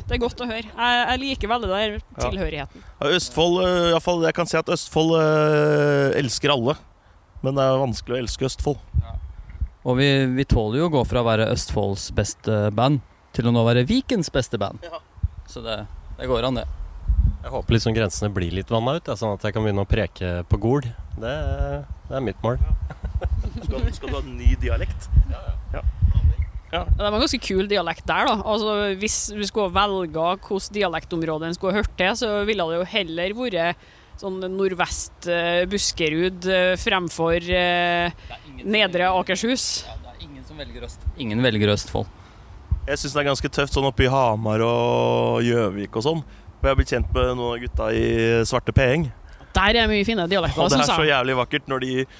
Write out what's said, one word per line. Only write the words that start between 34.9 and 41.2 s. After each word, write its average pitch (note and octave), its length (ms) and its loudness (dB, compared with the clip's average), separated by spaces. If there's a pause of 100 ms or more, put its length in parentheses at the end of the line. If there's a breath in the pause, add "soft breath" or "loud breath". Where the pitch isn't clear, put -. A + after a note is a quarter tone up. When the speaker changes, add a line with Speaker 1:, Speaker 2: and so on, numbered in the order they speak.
Speaker 1:
eh, E3+ 340 2
Buskerud, F3+ 800 -2
eh, F#3 320 2
fremfor, E3+ 600 0
eh, F3 720 2
Speaker 3:
Det - 240 -16
er - 160 -18
ingen C3+ 80 -16
som G3 120 -4
Speaker 1:
Nedre F#3 360 2
Speaker 3:
velger F#3 160 2
Speaker 1:
Akershus. A3+ 420 -2 (220)
Speaker 3:
Ja, - 160 -12
det B2 80 -18
er - 160 -18
ingen C3+ 180 -18
som D3+ 120 -18
velger B2 280 -14
Øst-, - 220 -10 (100)
ingen A2+ 240 -2